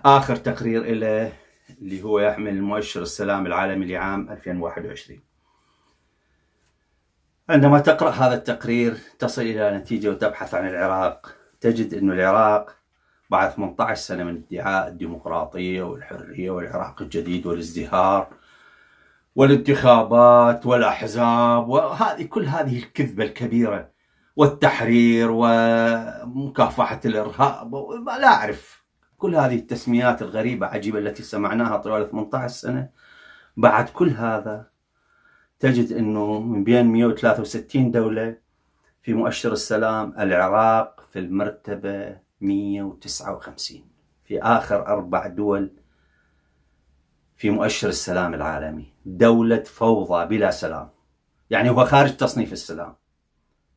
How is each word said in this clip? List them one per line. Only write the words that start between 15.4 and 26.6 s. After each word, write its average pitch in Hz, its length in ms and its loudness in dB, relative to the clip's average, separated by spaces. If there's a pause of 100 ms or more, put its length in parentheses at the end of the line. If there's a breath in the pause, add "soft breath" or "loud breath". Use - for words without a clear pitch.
والحرية - 680 -10
والعراق - 500 -8
الجديد 85 440 -6
والازدهار 85 840 -2 (1080 soft breath)
والانتخابات 120 1300 6
والأحزاب 117 1040 2
وهذه، 160 540 0
كل 196 220 -4
هذه 139 320 -2
الكذبة 113 460 -4
الكبيرة 107 640 -2 (460)
والتحرير 117 960 4
ومكافحة 117 1700 0